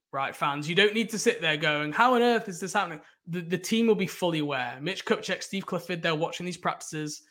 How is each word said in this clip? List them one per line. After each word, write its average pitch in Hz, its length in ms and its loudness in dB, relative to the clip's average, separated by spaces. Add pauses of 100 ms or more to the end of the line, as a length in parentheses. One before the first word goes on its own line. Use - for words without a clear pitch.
(120)
right, 135 220 -2
fans? 147 340 -2
You 175 60 -2
don't 202 200 6
need 226 160 0
to 208 80 -4
sit 180 220 2
there 156 160 2
going, 151 360 0
"How 240 220 6
on 240 80 6
earth 233 260 4
is 175 120 -8
this 190 120 -6
happening?" 170 280 -2 (280)
The, 175 120 -4
the 170 180 -2
team 226 280 2
will 220 80 6
be 185 120 0
fully 170 340 -2
aware. 131 400 -2
Mitch 175 240 -6
Kupchak, - 380 -2
Steve 190 240 -6
Clifford, 170 360 -6
they're 165 120 2
watching 170 320 -2
these 175 100 -8
practices. 156 760 -6